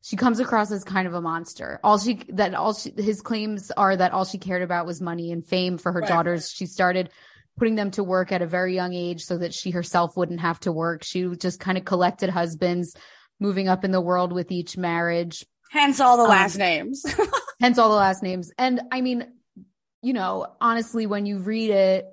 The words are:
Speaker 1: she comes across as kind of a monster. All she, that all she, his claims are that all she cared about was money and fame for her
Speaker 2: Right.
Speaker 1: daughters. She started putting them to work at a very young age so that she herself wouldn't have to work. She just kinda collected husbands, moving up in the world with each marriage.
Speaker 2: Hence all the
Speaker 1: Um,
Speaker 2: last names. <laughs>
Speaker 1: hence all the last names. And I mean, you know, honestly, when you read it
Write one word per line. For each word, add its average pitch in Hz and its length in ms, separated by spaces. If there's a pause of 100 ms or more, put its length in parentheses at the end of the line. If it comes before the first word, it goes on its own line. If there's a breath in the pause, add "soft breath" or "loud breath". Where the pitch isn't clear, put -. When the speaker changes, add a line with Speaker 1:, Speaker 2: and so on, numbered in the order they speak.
Speaker 1:
she - 160
comes 233 220
across 214 320
as 196 120
kind 185 240
of 170 60
a 175 80
monster. 165 640
All 208 160
she, 208 300
that 185 240
all 180 200
she, - 240
his 202 240
claims 214 500
are 196 240
that 180 160
all 185 140
she 185 140
cared 180 220
about 175 240
was 175 140
money 170 320
and 170 140
fame 180 320
for 175 160
her 175 80
Speaker 2:
Right. 165 80
Speaker 1:
daughters. 165 420
She - 140
started 180 460 (440 soft breath)
putting 226 200
them 202 160
to 202 120
work 185 280
at 180 100
a 170 60
very 185 280
young 180 180
age 175 300
so 175 140
that 175 160
she - 180
herself 175 460
wouldn't 175 240
have 170 200
to 185 100
work. 165 320
She 180 320
just 180 240
kinda 185 220
collected 185 480
husbands, 175 680 (440 soft breath)
moving 196 280
up 185 180
in 190 60
the 185 100
world 180 320
with 175 180
each 175 260
marriage. 170 680 (240)
Speaker 2:
Hence 285 300
all 247 180
the 233 60
Speaker 1:
Um, 226 60
Speaker 2:
last 190 280
names. 190 480 (280)
<laughs> - 260
Speaker 1:
hence 247 180
all 220 140
the 214 40
last 190 280
names. 185 340
And 254 240 (100)
I 254 100
mean, 247 300 (680)
you 254 120
know, 190 460
honestly, 226 460
when 202 220
you 202 100
read 220 320
it 190 440